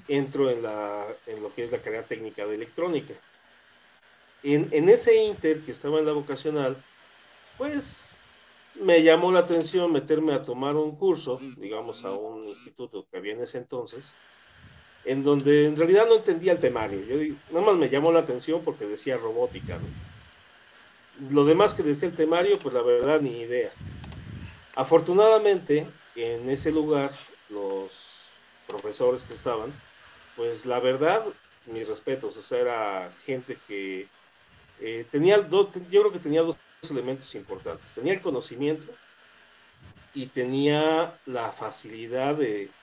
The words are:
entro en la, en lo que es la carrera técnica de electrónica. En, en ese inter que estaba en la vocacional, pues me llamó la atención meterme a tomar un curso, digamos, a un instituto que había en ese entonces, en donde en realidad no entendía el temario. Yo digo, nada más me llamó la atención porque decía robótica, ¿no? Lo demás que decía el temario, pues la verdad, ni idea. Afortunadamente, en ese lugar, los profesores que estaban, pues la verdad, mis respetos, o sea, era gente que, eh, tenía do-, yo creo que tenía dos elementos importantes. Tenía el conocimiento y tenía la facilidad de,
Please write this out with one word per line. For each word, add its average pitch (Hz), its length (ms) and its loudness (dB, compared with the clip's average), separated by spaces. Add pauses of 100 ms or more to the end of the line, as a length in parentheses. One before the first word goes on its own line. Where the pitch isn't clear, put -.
entro 139 440 0
en 117 100 -4
la, 104 460 -6 (180)
en 110 160 -12
lo 104 120 -10
que - 100 -8
es - 80 -8
la 113 80 -4
carrera 110 240 -8
técnica 110 420 -10
de 107 100 -6
electrónica. 139 600 -6 (1300)
En, 147 280 2
en 156 180 4
ese 226 340 8
inter 165 380 0
que 123 100 -12
estaba 147 280 -2
en 156 60 2
la 151 60 0
vocacional, 143 640 -2 (800)
pues - 580 -8 (600)
me 170 260 6
llamó 165 300 6
la 180 80 6
atención 175 520 2
meterme 156 420 0
a 131 100 -2
tomar 131 320 -4
un 151 200 -2
curso, 147 440 -2 (180)
digamos, 110 480 -10
a 98 60 -6
un 110 340 -10
instituto 104 640 -14
que 95 80 -14
había 101 160 -10
en 117 80 -10
ese 120 160 -10
entonces, 123 580 -12 (880)
en 135 200 -2
donde 143 420 6
en 151 120 2
realidad 180 300 6
no 226 80 8
entendía 185 360 2
el 175 80 2
temario. 110 440 0
Yo 120 140 -4
digo, 151 180 -4 (140)
nada 175 160 0
más 202 100 6
me 143 140 2
llamó 147 220 2
la 170 80 6
atención 156 440 -2
porque 127 220 -6
decía 107 320 -4
robótica, 113 600 -4
¿no? - 1500 -16
Lo 143 120 6
demás 180 300 6
que 185 100 -4
decía 147 240 0
el 170 80 -8
temario, 175 440 2
pues 123 140 -6
la 123 80 0
verdad, 123 400 2
ni 120 200 -4
idea. 117 300 -2 (1040)
Afortunadamente, 180 1120 4 (280)
en 117 340 -4
ese 147 220 -2
lugar, 151 400 0 (380)
los 98 420 -8 (760)
profesores 123 560 -2
que - 100 -16
estaban, 117 400 -6 (600)
pues 117 300 -6
la 123 140 -2
verdad, 147 460 2 (400)
mis 113 220 -10
respetos, 110 500 -6
o 107 40 -16
sea, 123 180 -4
era 104 520 -2 (140)
gente 127 320 -8 (100)
que, 98 400 -8 (720)
eh, 113 320 -8
tenía 180 280 6
do-, 196 320 2 (200)
yo 202 100 8
creo 208 100 4
que 180 80 -8
tenía 156 220 2
dos 165 160 -2 (320)
elementos 135 460 -8
importantes. 95 580 -12
Tenía 143 200 -2
el 190 80 -6
conocimiento 143 640 -4 (1300)
y 131 140 -8
tenía 147 960 0
la 117 260 -6
facilidad 113 840 -6
de, 104 360 -4 (120)